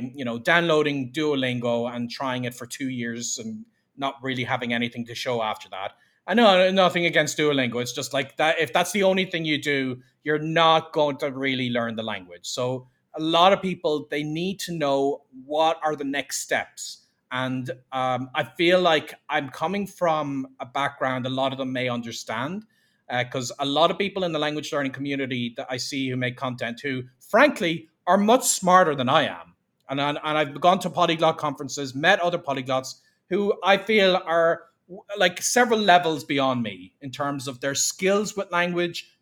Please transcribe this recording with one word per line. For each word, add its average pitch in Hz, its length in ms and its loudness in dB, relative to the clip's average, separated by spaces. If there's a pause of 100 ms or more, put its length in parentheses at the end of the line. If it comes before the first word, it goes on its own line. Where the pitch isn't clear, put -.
(140)
you 143 100 -10
know, 117 140 -4
downloading 151 760 2
Duolingo 123 800 -2
and 120 160 -6
trying 127 360 -4
it 120 100 -6
for 120 120 -14
two 135 220 -8
years 117 480 -6
and 110 280 -10 (320)
not 135 260 -6
really 127 220 -4
having 120 280 -2
anything 120 340 -4
to 117 80 -14
show 120 280 -4
after 107 280 -6
that. 98 220 -10 (340)
I 180 80 -2
know 190 360 6
nothing 180 340 4
against 156 320 2
Duolingo. 131 460 0
It's 123 100 -6
just 143 220 -6
like 139 220 -4
that. 160 240 2
If 156 120 -2
that's 180 200 2
the 202 100 0
only 190 220 4
thing 160 200 -4
you 151 160 0
do, 135 420 -2 (200)
you're 151 160 0
not 160 540 4
going 147 260 0
to 147 140 -4
really 131 360 -2
learn 117 280 -2
the 110 60 -6
language. 95 440 -10
So 127 400 -4 (280)
a 156 60 -10
lot 165 320 4
of 190 80 2
people, 151 480 -2
they 147 140 -4
need 165 380 -4
to 175 120 -10
know 139 520 0 (200)
what 160 380 2
are 156 140 0
the 147 80 -6
next 139 340 -4
steps. - 600 -6 (340)
And, 127 380 -4 (200)
um, 127 440 -2
I 147 100 0
feel 180 360 4
like 156 340 2 (140)
I'm 147 200 -2
coming 185 380 -4
from 147 600 -2 (120)
a 131 60 -10
background 131 600 -2
a 131 40 -4
lot 131 220 0
of 131 60 -6
them 131 140 -4
may 127 160 -2
understand, 120 800 -6 (440)
uh, 123 140 0
'cause 127 340 -6
a 139 80 -4
lot 151 240 4
of 185 80 -4
people 196 240 -4
in 175 100 -2
the 156 60 -2
language 151 340 -4
learning 139 200 -2
community 135 640 -6
that 135 120 -8
I 127 100 -6
see 135 300 -4
who 131 80 -4
make 127 200 -2
content, 123 440 -6
who, 131 240 -6 (140)
frankly, 202 720 2 (180)
are 180 120 6
much 226 260 4
smarter 180 500 6
than 127 140 -2
I 143 160 6
am. 87 320 -8 (320)
And, 139 120 -4
and, 147 220 -2
and 151 160 0
I've 143 220 -2
gone 180 200 6
to 185 100 -4
polyglot 165 460 2
conferences, 139 580 -6
met 170 260 4
other 170 180 0
polyglots 131 640 -4 (280)
who 202 340 0
I 196 140 6
feel 196 400 4
are, 165 480 2 (240)
w-, 190 140 -18 (160)
like, 180 240 2
several 233 360 2
levels 175 460 4
beyond 135 380 0
me 98 380 -10
in 139 100 -12
terms 143 380 -4
of 127 120 -10
their 139 140 -2
skills 196 640 0
with 196 140 -6
language, 175 600 -2 (120)